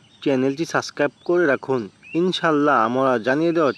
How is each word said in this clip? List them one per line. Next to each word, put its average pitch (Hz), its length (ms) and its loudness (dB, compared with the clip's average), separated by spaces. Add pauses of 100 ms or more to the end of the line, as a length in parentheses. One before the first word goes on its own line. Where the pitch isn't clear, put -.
(220)
চ্যানেলটি 139 440 0
সাবস্ক্রাইব 143 460 -4 (140)
করে 175 200 2
রাখুন। 127 440 -2 (240)
ইনশাল্লাহ, 151 720 2
আমরা 127 320 0
জানিয়ে 143 340 0
দেওয়ার 156 260 0